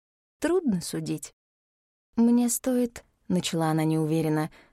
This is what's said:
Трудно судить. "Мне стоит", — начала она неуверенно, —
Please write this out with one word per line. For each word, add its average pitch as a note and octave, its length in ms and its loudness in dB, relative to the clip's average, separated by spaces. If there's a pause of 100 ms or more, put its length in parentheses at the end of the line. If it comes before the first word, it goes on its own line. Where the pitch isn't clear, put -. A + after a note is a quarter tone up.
(400)
Трудно D4+ 400 0
судить. D#3 520 -8 (840)
"Мне A#3+ 320 4
стоит", — B3 560 -2 (240)
начала E3 420 0
она D#3 140 2
неуверенно, — D#3 680 0 (220)